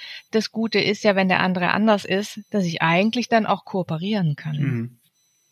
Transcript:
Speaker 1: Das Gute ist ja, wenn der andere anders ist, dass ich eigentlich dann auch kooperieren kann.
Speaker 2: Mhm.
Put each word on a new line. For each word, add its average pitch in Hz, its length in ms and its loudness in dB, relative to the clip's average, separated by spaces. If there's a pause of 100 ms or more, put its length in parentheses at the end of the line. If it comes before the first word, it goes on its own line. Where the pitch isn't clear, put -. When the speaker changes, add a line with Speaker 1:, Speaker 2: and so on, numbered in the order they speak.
(300)
Speaker 1:
Das 220 220 0
Gute 220 280 -2
ist 208 240 0
ja, 202 120 4
wenn 190 120 2
der 175 120 2
andere 180 320 0
anders 208 340 2
ist, 208 360 -4 (100)
dass 202 140 0
ich 165 180 -2
eigentlich 208 460 2
dann 226 180 2
auch - 180 -2
kooperieren 180 720 -2
kann. 151 220 -8
Speaker 2:
Mhm. 123 420 -4 (520)